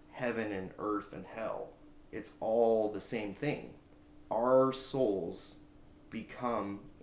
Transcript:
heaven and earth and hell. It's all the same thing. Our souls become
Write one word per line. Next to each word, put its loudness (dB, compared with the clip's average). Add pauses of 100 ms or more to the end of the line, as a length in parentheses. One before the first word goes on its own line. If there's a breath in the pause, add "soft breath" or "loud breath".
(120)
heaven -2
and -6
earth -2
and -12
hell. -6 (420)
It's -10
all 4
the -6
same -6
thing. -4 (600)
Our 6
souls 0 (560)
become -4 (200)